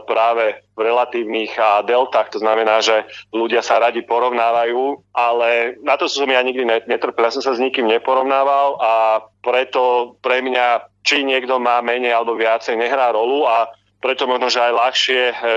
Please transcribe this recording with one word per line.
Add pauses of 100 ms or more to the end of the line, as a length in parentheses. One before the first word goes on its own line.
práve (160)
v
relatívnych
a
deltách.
To
znamená,
že (300)
ľudia
sa
radi
porovnávajú, (100)
ale
na
to
som
ja
nikdy
ne-,
netrpel.
Ja
som
sa
s
nikým
neporovnával
a (480)
preto
pre
mňa,
či
niekto
má
menej
alebo
viacej,
nehrá
rolu
a (300)
preto
možno,
že
aj
ľahšie,
e, (240)